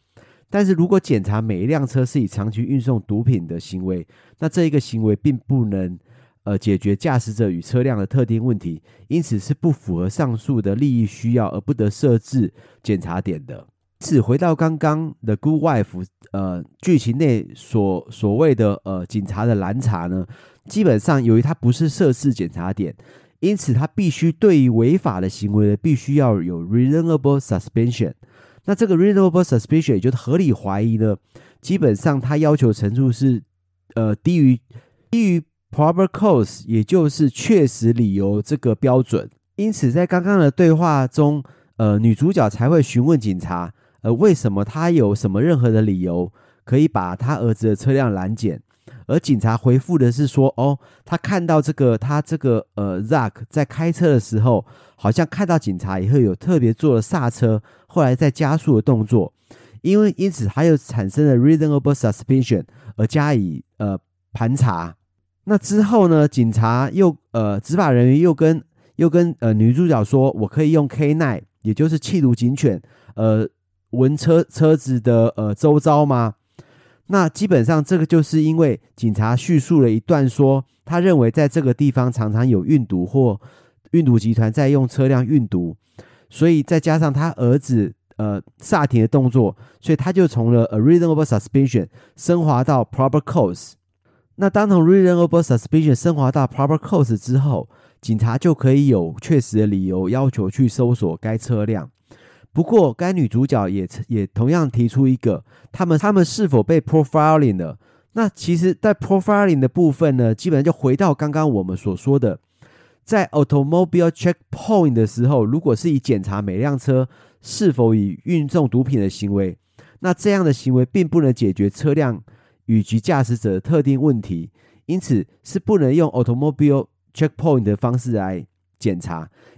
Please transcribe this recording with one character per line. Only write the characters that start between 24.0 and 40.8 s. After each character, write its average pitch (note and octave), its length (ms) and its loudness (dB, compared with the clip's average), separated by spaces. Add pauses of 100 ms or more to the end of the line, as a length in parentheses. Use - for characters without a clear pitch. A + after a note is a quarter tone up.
须 E3 200 -2
对 F3 300 4
于 B2+ 80 4
违 A#2+ 300 2
法 A2+ 200 -4
的 F#2 100 -4
行 G2+ 260 -6
为 G#2 140 4
呢， G#2 100 0
必 D#3 180 0
须 C#3 200 -4
要 A#2+ 260 2
有 E2+ 200 -6
reasonable C#3 800 0
suspicion。 A2+ 720 -4 (540)
那 G3+ 80 0
这 A3+ 120 0
个 F#3+ 100 2
reasonable F#3 460 4
suspicion， D3 520 0
也 G2 60 0
就 A2+ 100 0
是 B2 80 -4
合 C3+ 180 -2
理 F3 160 2
怀 G2 300 -4
疑 A2+ 160 0
呢， G#2+ 180 0 (460)
基 F#3+ 160 -4
本 B2 180 2
上 C#3+ 240 -2
它 C3 160 -4
要 D3+ 180 2
求 B2+ 160 2
程 G#2 220 -2
度 B2+ 180 0
是， B2 320 0 (520)
呃， A2 200 -2
低 F3 220 -2
于， C3 240 4 (500)
低 A3 220 0
于 E3+ 100 0 (280)
probable E3+ 380 0
cause， E3 580 0
也 A2 180 0
就 E3+ 240 2
是 C#3+ 220 0
确 F3+ 360 2
实 A#2 280 0
理 A2+ 180 0
由 G2+ 300 -2
这 D3 160 -4
个 A#2 160 0
标 C3 280 2
准。 A2 280 -4 (240)
因 G#3+ 180 -4
此 C3+ 180 -2
在 F3 160 0
刚 F3+ 160 -2
刚 G3 160 2
的 D3+ 120 4
对 E3+ 200 4
话 D#3 360 2